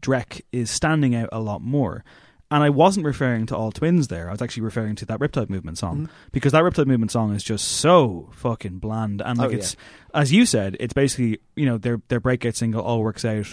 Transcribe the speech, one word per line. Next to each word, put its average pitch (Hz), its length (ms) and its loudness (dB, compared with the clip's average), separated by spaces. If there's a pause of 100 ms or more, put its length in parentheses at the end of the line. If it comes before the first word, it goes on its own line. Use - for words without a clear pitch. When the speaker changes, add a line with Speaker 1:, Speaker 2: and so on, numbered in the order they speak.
Speaker 1:
dreck - 400 -4 (120)
is 120 180 -4
standing 151 440 2
out 117 180 -2
a 113 80 -6
lot 104 200 -6
more. 120 420 -2 (480)
And 147 120 4
I 147 80 6
wasn't 165 360 4
referring 127 400 -2
to - 100 -6
All 110 160 -4
Twins 165 360 2
there. 85 200 -8
I - 20 -8
was 104 120 -8
actually 117 220 -6
referring 110 320 -4
to 104 100 -12
that 110 120 -6
Riptide 135 320 -2
Movement 82 280 -6
song, 85 180 -4
Speaker 2:
Mm-hmm. - 160 -6 (180)
Speaker 1:
because 135 220 2
that 156 100 6
Riptide 170 240 2
Movement 117 240 2
song 107 240 0
is 101 80 -4
just 107 240 -4
so 139 680 4
fucking 110 440 -6
bland. 107 440 -4
And, 123 160 -2
like, 131 100 0
Speaker 2:
Oh, - 20 -4
yeah. 113 60 -2
Speaker 1:
it's, - 200 -6 (360)
as 143 180 2
you 208 160 8
said, 98 320 -2
it's - 140 -6
basically, 127 480 0 (160)
you 151 100 0
know, 120 120 0
their, 117 300 -2
their 123 120 0
breakout 123 340 0
single 113 280 -2
All 117 200 0
Works 107 220 -4
Out, 107 280 -2